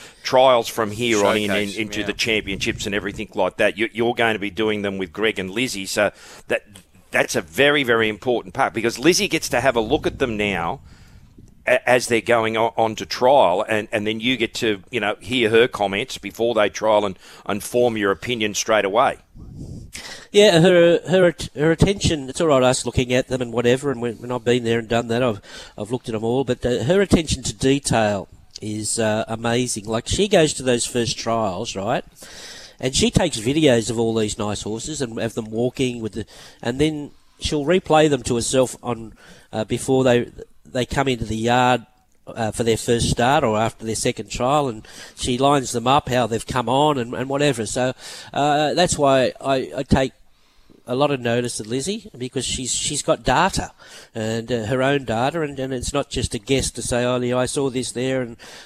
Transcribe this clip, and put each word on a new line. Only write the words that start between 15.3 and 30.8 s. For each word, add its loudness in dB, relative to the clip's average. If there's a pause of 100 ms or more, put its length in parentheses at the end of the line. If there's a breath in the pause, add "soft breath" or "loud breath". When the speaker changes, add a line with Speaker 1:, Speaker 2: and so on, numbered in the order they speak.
Speaker 1:
her 6
comments -4
before -4
they 2
trial 2
and, -4 (300 loud breath)
and -4
form 0
your 0
opinion -2
straight 2
away. 2 (1120 loud breath)
Speaker 3:
Yeah, 8
her, 6 (100)
her, 4 (220)
her 2
attention, 0
it's -10
all 2
right 6
us 2
looking -2
at 0
them -2
and -6
whatever, 2
and -4
when, -4
when -10
I've -6
been 2
there 0
and -4
done 0
that, 0
I've, -2 (340 loud breath)
I've -10
looked -6
at -6
'em -4
all, 0
but, -4
uh, -2
her 2
attention 0
to -6
detail 0 (340)
is, -6
uh, 0
amazing. -2
Like, -4
she 0
goes 4
to -10
those 2